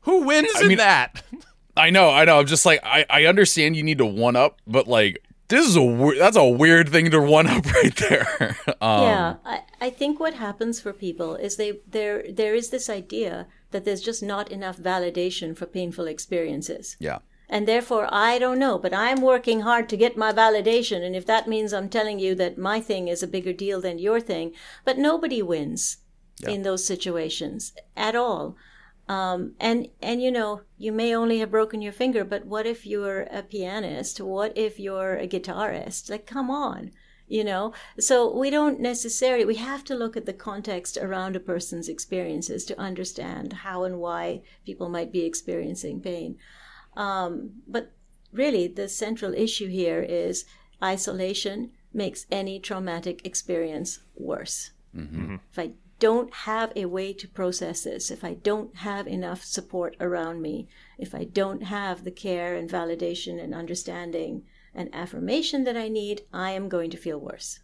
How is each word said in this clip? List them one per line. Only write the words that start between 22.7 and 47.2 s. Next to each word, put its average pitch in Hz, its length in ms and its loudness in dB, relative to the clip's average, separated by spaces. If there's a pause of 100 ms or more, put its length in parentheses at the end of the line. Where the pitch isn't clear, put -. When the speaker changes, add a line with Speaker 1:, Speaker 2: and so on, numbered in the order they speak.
Speaker 3:
thing 190 260 -4
is 170 160 -4
a - 40 -6
bigger 185 260 -4
deal 196 280 -4
than 175 180 -4
your 214 200 2
thing, 170 340 -6 (300)
but 262 140 0
nobody 294 440 0
wins 160 560 -4 (420)
Speaker 2:
Yeah. - 120 -8
Speaker 3:
in 202 120 -6
those 185 220 -2
situations 170 880 -6 (220)
at 214 200 -2
all. 180 400 -2 (540)
Um, 185 500 -4
and, 233 300 0 (120)
and, 240 200 -4
you 254 100 0
know, 214 300 -4 (160)
you 214 160 -6
may 233 200 0
only 226 260 0
have 214 120 -4
broken 220 300 0
your 208 100 -8
finger, 233 320 0
but 202 220 -6
what 214 200 -4
if 233 200 -6
you're 202 380 -4
a - 200 -10
pianist? 196 800 -8
What 196 360 -4
if 214 220 -4
you're 190 380 -4
a 185 100 -6
guitarist? 185 840 -6
Like, 208 160 -12
come 254 240 -6
on, 277 420 -6 (360)
you 214 160 -2
know? 202 300 -4 (260)
So 247 340 4
we 269 160 -2
don't 294 300 2
necessarily, 240 640 0
we 220 120 2
have 269 300 -10
to 269 100 -6
look 233 200 -6
at 220 100 -8
the 196 60 -6
context 196 640 -10
around 190 400 -6
a 180 60 -8
person's 175 480 -8
experiences 170 760 -8
to - 140 -10
understand 185 720 -10 (140)
how 185 180 -6
and 180 160 -6
why 170 440 -6 (220)
people 185 220 -10
might 170 240 -8
be 170 140 -2
experiencing 175 760 -8
pain. 170 380 -10 (580)
Um, 190 560 -6 (160)